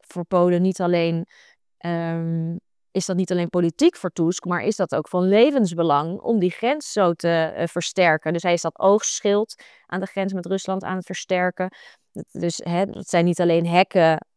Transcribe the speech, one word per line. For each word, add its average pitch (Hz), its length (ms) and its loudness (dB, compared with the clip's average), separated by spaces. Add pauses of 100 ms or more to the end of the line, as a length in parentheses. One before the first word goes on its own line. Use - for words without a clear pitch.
voor - 240 -10
Polen 180 380 2
niet 185 180 0
alleen, 170 460 0 (520)
ehm, 165 760 -4 (340)
is - 160 -4
dat 185 100 -2
niet 185 140 -2
alleen 175 180 0
politiek 180 480 2
voor - 140 -6
Tusk, 170 340 -2
maar 175 180 -2
is 208 140 -2
dat 175 180 -2
ook 151 140 -2
van 180 200 0
levensbelang 175 920 2
om 226 180 0
die 180 120 2
grens 285 420 -4
zo 175 200 2
te, 170 160 -4 (280)
eh, 170 100 -2
versterken. 165 680 0
Dus 170 100 -2
hij 180 100 2
is 175 100 0
dat - 160 -6
oogschild 208 760 2 (320)
aan 185 140 -6
de 196 60 -6
grens 196 260 -4
met 185 140 -6
Rusland 190 380 -4
aan 190 120 -6
het 185 100 -8
versterken. 180 640 -2 (640)
Dus, 170 320 -4
hè, 175 220 -2
dat - 220 -12
zijn 170 160 2
niet 175 160 0
alleen 170 260 2
hekken, 170 600 2 (100)